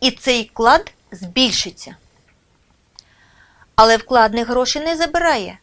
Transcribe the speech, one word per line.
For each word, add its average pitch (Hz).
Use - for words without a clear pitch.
і 254
цей 240
вклад 247
збільшиться. 190
Але 226
вкладник 226
гроші 247
не 330
забирає. 311